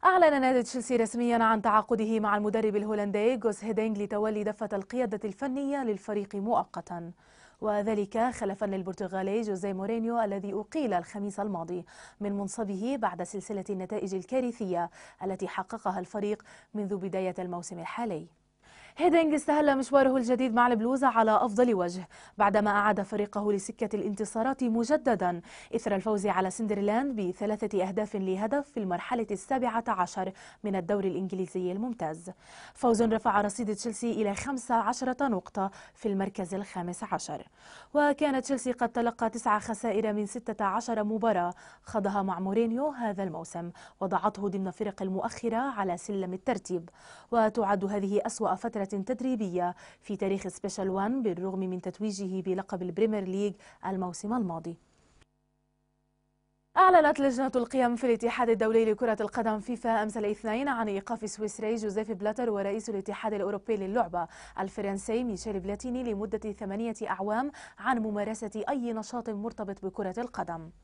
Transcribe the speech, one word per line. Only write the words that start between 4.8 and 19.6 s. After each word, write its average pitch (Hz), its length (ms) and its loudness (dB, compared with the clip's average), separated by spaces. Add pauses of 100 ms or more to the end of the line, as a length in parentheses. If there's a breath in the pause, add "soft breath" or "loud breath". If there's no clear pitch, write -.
الفنية 277 600 -4
للفريق 208 500 -4
مؤقتا، 175 800 -2 (480 soft breath)
وذلك 214 680 0
خلفا 202 360 -4
للبرتغالي 190 760 -2
جوزيه 196 300 -2
مورينيو 226 480 -2
الذي 196 320 -2
أقيل 220 400 -2
الخميس 202 480 -4
الماضي 180 440 -4 (360 loud breath)
من 202 120 -2
منصبه 202 680 -4
بعد 180 220 -2
سلسلة 185 480 -6
النتائج 190 440 -4
الكارثية 190 760 -2 (340 loud breath)
التي 190 240 -4
حققها 190 500 -4
الفريق 208 440 -4 (320 loud breath)
منذ 202 220 -2
بداية 185 420 -2
الموسم 175 400 -8
الحالي. 170 480 -6 (720 loud breath)
هيدينغ 320 340 6
استهل 294 440 4